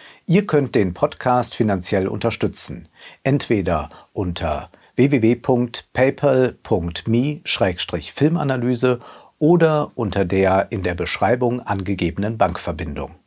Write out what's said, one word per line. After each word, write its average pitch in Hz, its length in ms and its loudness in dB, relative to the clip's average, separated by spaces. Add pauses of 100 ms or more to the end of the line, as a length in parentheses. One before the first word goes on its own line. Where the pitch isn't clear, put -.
(260)
Ihr 196 200 2
könnt 143 280 0
den 98 200 2
Podcast - 600 -2
finanziell 98 540 0
unterstützen. 110 800 -4 (340)
Entweder 92 680 0 (220)
unter 87 580 -4 (240)
w 135 160 4
w 139 100 2
w 110 140 4
punkt 120 580 -2
paypal 131 680 2
punkt 85 460 -4
me 131 360 0
schrägstrich - 680 -4
filmanalyse 127 880 0 (380)
oder 156 560 2
unter 98 300 0
der 95 460 2
in 98 140 -4
der 87 100 -2
Beschreibung 120 680 0
angegebenen 98 800 -4
Bankverbindung. 78 760 -4 (100)